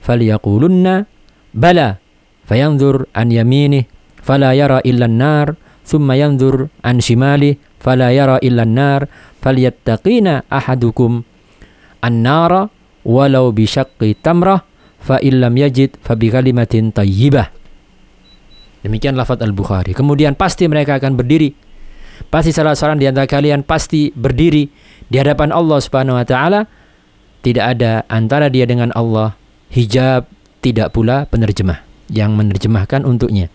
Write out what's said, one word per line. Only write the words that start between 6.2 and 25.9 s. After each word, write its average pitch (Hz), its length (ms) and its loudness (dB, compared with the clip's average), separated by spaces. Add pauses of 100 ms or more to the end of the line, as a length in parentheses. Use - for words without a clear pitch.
an 120 160 0
shimali, 139 560 2 (240)
fala 127 320 0
yara 131 320 2
illa 120 240 0
an-nar. 139 400 0 (320)
Falyattaqina 131 1080 0
ahadukum 120 760 -2 (800)
an-nara 156 640 0 (360)
walau 131 480 2
bi 107 120 0
syaqqi 110 560 -2
tamrah, 175 400 2 (400)
fa 131 240 -2
illam 127 320 2
yajid 135 480 0
fa 117 120 -2
bi 113 120 0
kalimatin 117 640 0
thayyibah." 110 560 0 (1400)
Demikian 113 320 -4
lafaz 123 240 -2
Al-Bukhari. 95 560 -2
Kemudian 143 400 0
pasti 180 320 0
mereka 147 320 0
akan 135 160 -2
berdiri. 139 400 0 (720)
Pasti 156 240 0
salah 151 240 0
seorang 151 240 -2
di 135 80 2
antara 135 160 0
kalian 143 400 0
pasti 156 480 -2
berdiri 143 560 0 (400)
di 117 80 -2
hadapan 143 320 0
Allah 156 320 0
Subhanahu 131 400 -2